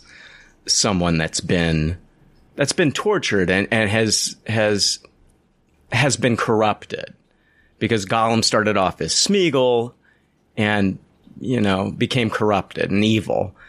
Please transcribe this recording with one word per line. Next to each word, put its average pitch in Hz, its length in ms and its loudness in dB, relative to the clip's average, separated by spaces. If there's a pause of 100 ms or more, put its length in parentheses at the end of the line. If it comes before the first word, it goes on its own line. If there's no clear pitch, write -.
(640)
someone 87 520 0
that's 80 220 -4
been, 85 580 0 (560)
that's - 180 -2
been 156 200 0
tortured 110 580 0
and, 95 220 2
and 110 180 2
has, 110 460 0 (100)
has, 107 540 0 (880)
has 123 260 2
been 120 200 0
corrupted, - 800 -2 (640)
because 110 260 0
Gollum 113 380 2
started 107 320 2
off 92 240 0
as 82 120 -4
Smeagol 131 800 0 (640)
and, 104 420 0 (420)
you 120 200 -2
know, 98 300 0
became 117 400 -2
corrupted - 640 -2
and 101 120 2
evil. 98 500 -2 (140)